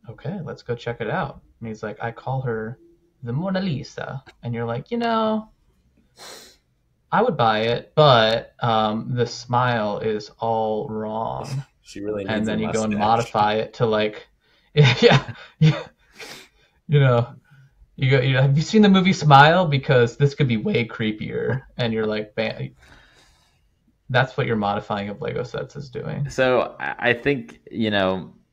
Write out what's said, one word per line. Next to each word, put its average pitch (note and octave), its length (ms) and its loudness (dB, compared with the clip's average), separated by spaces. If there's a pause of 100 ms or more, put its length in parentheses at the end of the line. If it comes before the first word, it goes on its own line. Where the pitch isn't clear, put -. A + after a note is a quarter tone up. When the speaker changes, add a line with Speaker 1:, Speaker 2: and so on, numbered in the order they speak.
Speaker 1:
"Okay, D#3 340 -10
let's - 200 -12
go A#2+ 120 -6
check A#2+ 240 -10
it A2 100 -6
out." C#3 320 -6 (180)
And A#2 100 -12
he's A2 120 -12
like, G#2 220 -10
"I A#2 80 -6
call C3 300 -6
her A2+ 360 -6 (460)
the A#2+ 100 -8
Mona F#3 280 -4
Lisa." - 600 -8 (220)
And A#2+ 100 -6
you're A#2 120 -6
like, A#2 260 -6
"You A#3 60 -4
know, A3 520 -2 (1600)
I F3+ 100 2
would A3+ 160 0
buy A2 240 2
it, A#2 340 -4
but, A#2 640 4
um, A2+ 560 0
the A#2+ 120 0
smile A#2 720 -2
is G#2+ 300 -4 (100)
all A2 500 -4
wrong." A2 580 -8 (340)
Speaker 2:
She - 200 -18
really G2+ 240 -6
Speaker 1:
And G#2+ 200 -2
Speaker 2:
needs - 20 -2
a A2 40 -2
Speaker 1:
then G#2+ 80 -2
you A2 120 -4
go A2 120 -2
and G#2+ 100 -2
Speaker 2:
mustache. A2 400 0
Speaker 1:
modify G#2+ 220 2
it A2 200 -4
to, B2 100 0
like, G#2+ 420 -2 (240)
<laughs> - 240 -12
yeah, C3+ 260 6
yeah, D#3 320 4 (260)
yeah. D#3 280 4 (1000)
You D3 120 4
know, B2 280 4 (720)
you C3+ 140 0
go, C3+ 100 4
you C3+ 120 2
know, B2+ 80 4
"Have C#3 140 4
you D#3 80 2
seen A3 200 4
the G3+ 60 8
movie F#3+ 240 4
Smile? D#3+ 540 6
Because C3 500 2
this C#3+ 180 2
could C#3+ 120 0
be A#2 100 0
way A2 300 -2
creepier." A#2 760 -4 (140)
And A#2 160 -2
you're A2 140 -2
like, G#2+ 280 -6
"Bam." A2+ 380 -6 (1400)
That's B2+ 280 0
what B2 100 -2
your A#2 100 0
modifying G2+ 520 -4
of G2+ 120 -12
Lego A#2+ 220 -6
sets - 320 -10
is C#3+ 140 -14
doing. - 400 -8
Speaker 2:
So B2+ 500 0
I, C#2 300 -4
I A#2+ 40 4
think, C3 480 -4 (100)
you A2 180 -2
know F#2+ 440 0 (200)